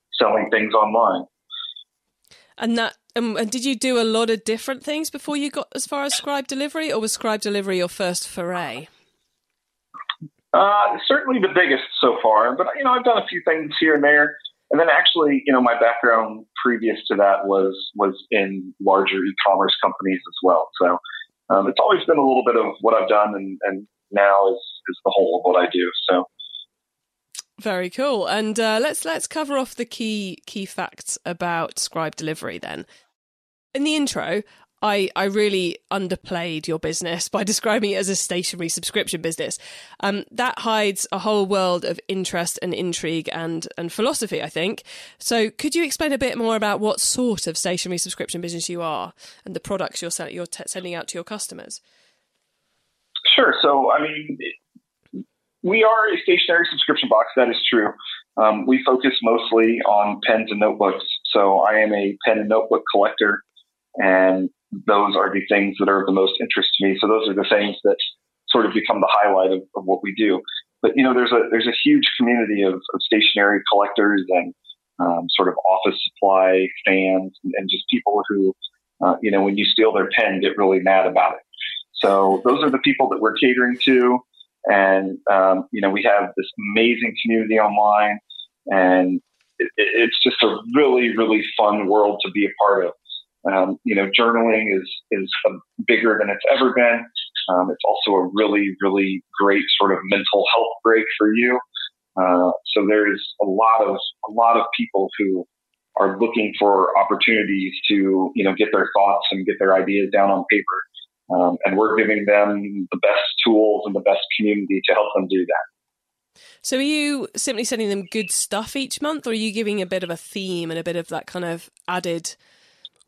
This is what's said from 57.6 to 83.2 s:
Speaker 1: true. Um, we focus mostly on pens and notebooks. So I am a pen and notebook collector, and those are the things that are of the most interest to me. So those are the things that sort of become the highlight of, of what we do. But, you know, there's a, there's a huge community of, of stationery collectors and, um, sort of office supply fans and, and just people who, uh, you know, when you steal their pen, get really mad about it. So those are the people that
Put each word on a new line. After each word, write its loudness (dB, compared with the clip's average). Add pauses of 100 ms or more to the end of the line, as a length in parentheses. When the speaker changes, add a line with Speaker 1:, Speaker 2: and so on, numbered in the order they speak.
Speaker 1:
true. 2 (440)
Um, 2
we 2
focus 2
mostly 2
on 2
pens 2
and -4
notebooks. 2 (280)
So 4
I 4
am 2
a -2
pen 2
and -4
notebook 2 (100)
collector, 2 (540)
and 2 (380)
those 2
are 0
the -2
things 0
that 0
are 2
of -6
the 0
most 2
interest -2 (100)
to 0
me. 0
So 2
those 0
are -2
the -2
things 2
that 2 (520)
sort 2
of -2
become 0
the 2
highlight 2
of, -2 (120)
of -8
what -2
we -4
do. 2 (420)
But, 4
you 4
know, 4
there's 2
a, 4
there's 2
a 0 (100)
huge 4 (120)
community 2
of, 2
of -8
stationery 2
collectors 2
and, 0 (460)
um, -2
sort 2
of -2 (140)
office 0 (140)
supply 2 (160)
fans 0
and, -6
and -6
just -6
people 0
who, 0 (500)
uh, 2
you -2
know, 2
when 0
you 0
steal 4
their 0
pen, 0
get 0
really 2
mad 4
about 2
it. -14 (520)
So 2
those 2
are 2
the 0
people 2
that -4